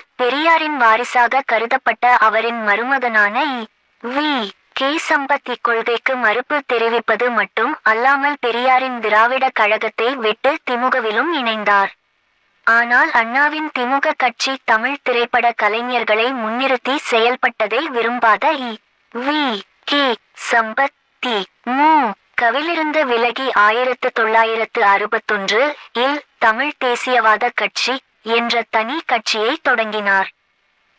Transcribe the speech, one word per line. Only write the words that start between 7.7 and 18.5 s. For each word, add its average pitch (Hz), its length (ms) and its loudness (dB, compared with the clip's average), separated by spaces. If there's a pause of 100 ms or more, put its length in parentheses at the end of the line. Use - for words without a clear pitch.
அல்லாமல், 277 580 2
பெரியாரின் 254 600 0
திராவிட 240 520 2
கழகத்தை 220 600 0
விட்டு 247 500 -2
திமுகவிலும் 247 720 -2
இணைந்தார். 208 580 0 (720)
ஆனால், 240 460 4
அண்ணாவின் 285 680 0
திமுக 277 380 0
கட்சி 262 360 -2 (120)
தமிழ் 247 380 0
திரைப்பட 240 500 0 (100)
கலைஞர்களை 226 720 0
முன்னிறுத்தி 254 640 -2 (140)
செயல்பட்டதை 233 720 0
விரும்பாத 240 680 0